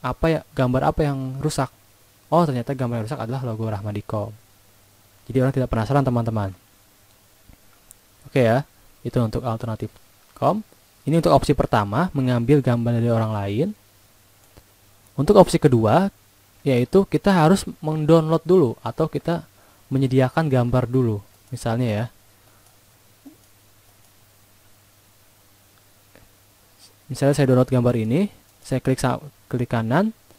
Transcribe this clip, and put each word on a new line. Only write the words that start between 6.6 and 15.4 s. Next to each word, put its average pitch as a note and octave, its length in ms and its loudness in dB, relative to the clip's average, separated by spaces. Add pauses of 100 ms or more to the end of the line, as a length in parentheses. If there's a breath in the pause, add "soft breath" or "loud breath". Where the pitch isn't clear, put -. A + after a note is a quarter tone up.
Oke C3+ 160 2
ya, A#2+ 240 2 (400)
itu - 140 -4
untuk A2+ 260 -2
alternatif A2+ 400 -6 (480)
kom. E3+ 240 0 (480)
Ini D#3 160 2
untuk E3+ 80 2
opsi C#3+ 240 2
pertama, A#2 560 -2
mengambil B2+ 480 2
gambar A#2+ 400 0
dari A#2 80 0
orang A2+ 240 0
lain. G#2 360 -2 (1500)
Untuk G3 240 6
opsi F3 160 6